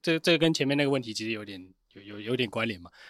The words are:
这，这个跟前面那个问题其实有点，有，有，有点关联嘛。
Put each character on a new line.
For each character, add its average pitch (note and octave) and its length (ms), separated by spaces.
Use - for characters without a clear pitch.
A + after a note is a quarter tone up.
这， D#3+ 180
这 F3 120
个 E3 60
跟 D#3+ 160
前 C#3 140
面 C#3+ 80
那 C#3+ 80
个 C#3 60
问 C3+ 120
题 A2 120
其 A2 100
实 A2+ 80
有 G#2+ 140
点， G2 160
有， G2 80
有， G#2 180
有 A2 160
点 B2 140
关 A2+ 180
联 G2+ 140
嘛。 F2 80